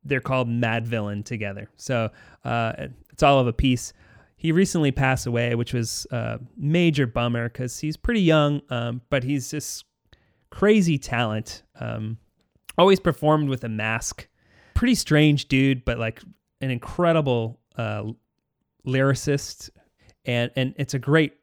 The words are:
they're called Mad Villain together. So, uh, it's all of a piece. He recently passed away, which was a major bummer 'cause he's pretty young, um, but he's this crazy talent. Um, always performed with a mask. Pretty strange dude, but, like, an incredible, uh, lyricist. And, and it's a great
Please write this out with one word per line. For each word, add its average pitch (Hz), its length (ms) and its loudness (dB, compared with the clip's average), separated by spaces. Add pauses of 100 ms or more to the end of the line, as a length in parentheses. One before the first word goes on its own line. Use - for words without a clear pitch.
they're 139 180 -2
called 131 280 -2
Mad 117 400 -2
Villain 104 340 -4
together. 104 540 -10
So, 113 340 -2 (340)
uh, 117 440 -4 (240)
it's - 100 0
all 143 160 6
of 123 80 2
a 113 60 0
piece. 127 400 0 (440)
He 160 140 -2
recently 165 400 4
passed 131 360 0
away, 120 280 0
which 117 180 -4
was 117 380 -4
a 113 300 -6 (160)
major 156 500 2
bummer 120 420 -2
'cause 123 300 -8
he's 156 180 -6
pretty 226 260 0
young, 147 480 4
um, 120 380 -6
but 135 140 0
he's 131 300 -4
this - 320 -10 (680)
crazy 190 480 4
talent. 113 640 -4 (160)
Um, 113 400 -8 (580)
always 190 220 6
performed 151 500 0
with 131 140 -4
a 117 60 -8
mask. 110 580 -6 (480)
Pretty 240 220 4
strange 151 500 4
dude, 135 380 2
but, 117 160 -4
like, 110 220 -6 (380)
an 135 120 -4
incredible, 131 880 0 (160)
uh, 107 260 -6 (840)
lyricist. 135 840 0 (540)
And, 120 320 -2
and 131 200 -2
it's 135 160 -4
a 135 60 -4
great 147 440 2